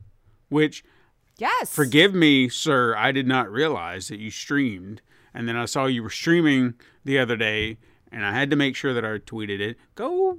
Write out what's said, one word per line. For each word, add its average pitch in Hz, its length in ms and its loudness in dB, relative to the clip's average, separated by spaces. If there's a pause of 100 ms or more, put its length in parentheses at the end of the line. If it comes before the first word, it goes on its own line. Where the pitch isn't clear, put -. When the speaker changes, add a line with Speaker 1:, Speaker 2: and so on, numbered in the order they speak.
(480)
Speaker 1:
which 151 360 0 (520)
Speaker 2:
Yes. 349 380 -2
Speaker 1:
forgive 151 400 4
me, 147 340 4
sir, 123 480 0
I 117 160 2
did 135 140 -2
not 127 260 0
realize 95 560 -4
that 107 120 -12
you 107 100 -10
streamed. 107 720 -4 (320)
And 117 120 -8
then 117 100 -4
I 120 100 -4
saw 135 180 -2
you 127 180 -2
were 107 60 -10
streaming 143 680 2 (280)
the 139 140 0
other 120 180 2
day, 107 400 -2 (340)
and 107 140 -6
I 101 80 0
had 135 160 0
to 147 80 2
make 139 180 2
sure 135 200 -2
that 117 100 0
I 110 140 -4
tweeted 101 420 -8
it. 110 160 -4 (200)
Go, 359 420 0